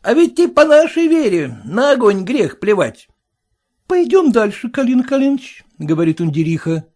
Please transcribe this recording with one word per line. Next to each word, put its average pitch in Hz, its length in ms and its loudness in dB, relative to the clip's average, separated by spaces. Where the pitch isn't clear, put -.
«А 220 120 -2
ведь 330 260 2
и 349 80 2
по 302 180 4
нашей 320 420 2
вере 175 560 -2
на 240 280 -2
огонь 202 340 2
грех 220 340 -4
плевать». 180 480 -2
«Пойдем 349 440 2
дальше, 214 380 -2
Калин 254 340 0
Калиныч», 277 600 -4
говорит 160 420 -2
Ундериха. 160 760 -4